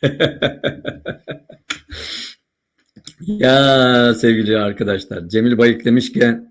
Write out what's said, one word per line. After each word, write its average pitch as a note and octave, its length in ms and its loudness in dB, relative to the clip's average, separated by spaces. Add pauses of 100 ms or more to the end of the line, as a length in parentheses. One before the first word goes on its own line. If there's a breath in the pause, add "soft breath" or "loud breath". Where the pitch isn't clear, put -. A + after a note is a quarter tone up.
<laughs> D3 60 0 (3250 loud breath)
Ya C3 880 4
sevgili A2 440 0
arkadaşlar, G2+ 680 -6
Cemil A2+ 300 0
Bayık A#2 260 2
demiş B2 280 0
ki, A#2 260 0 (120)